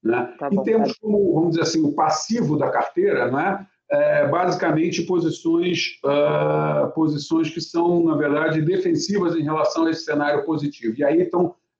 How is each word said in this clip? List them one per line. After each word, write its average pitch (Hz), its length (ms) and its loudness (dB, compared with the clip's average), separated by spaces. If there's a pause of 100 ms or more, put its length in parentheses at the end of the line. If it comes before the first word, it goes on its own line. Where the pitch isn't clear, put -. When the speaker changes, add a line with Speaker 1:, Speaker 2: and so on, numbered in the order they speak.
Speaker 1:
né? 117 340 -2
Speaker 2:
Tá 143 140 -6
Speaker 1:
Em 202 40 0
Speaker 2:
bom, - 80 -2
Speaker 1:
termos 220 260 0
Speaker 2:
tá. - 120 -8
Speaker 1:
como, 208 320 2
vamos 160 180 2
dizer 165 100 0
assim, 160 200 -2
o 147 120 0
passivo 156 640 -2
da 135 120 0
carteira, 131 640 0
né? 196 340 -2 (240)
É, 147 380 2
basicamente 170 760 0
posições, 170 1000 0
ah, 151 880 0
posições 160 580 0
que - 100 -8
são, 170 420 0
na 156 140 2
verdade, 151 440 0
defensivas 180 760 0
em 160 80 -2
relação 156 420 0
a 165 60 0
esse 156 120 -6
cenário 147 400 0
positivo. 143 540 -4
E 143 80 -2
aí 160 160 2
estão, 175 340 0 (240)